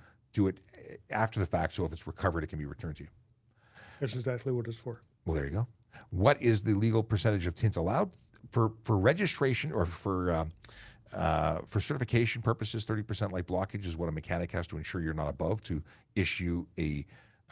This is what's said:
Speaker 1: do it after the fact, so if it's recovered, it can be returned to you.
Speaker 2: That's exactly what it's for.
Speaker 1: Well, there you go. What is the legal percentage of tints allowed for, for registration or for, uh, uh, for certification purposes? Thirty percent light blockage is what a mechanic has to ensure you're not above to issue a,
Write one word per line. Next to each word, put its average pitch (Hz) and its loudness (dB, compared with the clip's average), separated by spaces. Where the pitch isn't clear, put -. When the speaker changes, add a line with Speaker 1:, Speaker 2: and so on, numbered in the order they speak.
Speaker 1:
do 98 4
it 90 -2
after 110 0
the 92 2
fact, 85 0
so 92 -2
if 76 -4
it's - -12
recovered, 82 0
it 76 -4
can 80 -8
be 73 -6
returned 73 -10
to 78 -14
you. 78 -16
Speaker 2:
That's 120 -4
exactly 123 -4
what 120 0
it's 113 -8
for. 117 -12
Speaker 1:
Well, 80 0
there 71 0
you 67 -4
go. 110 0
What 110 6
is 110 6
the 110 4
legal 110 4
percentage 104 2
of 85 -2
tints 110 2
allowed 127 0
for, 113 4
for 107 2
registration 143 2
or 104 2
for, 90 0
uh, 80 2
uh, 80 2
for - -2
certification 120 0
purposes? 113 -2
Thirty 110 -2
percent 101 -4
light 90 -4
blockage 95 -4
is 82 -6
what 82 -2
a 78 -2
mechanic 85 -4
has 87 -4
to 78 -8
ensure 82 -6
you're 80 -2
not 78 -2
above 82 -2
to 78 -4
issue 87 -2
a, 76 -2